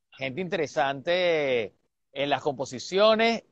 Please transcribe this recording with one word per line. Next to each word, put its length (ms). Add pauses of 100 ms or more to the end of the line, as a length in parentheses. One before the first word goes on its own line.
(100)
gente 300
interesante 1300 (380)
en 160
las 140
composiciones, 1080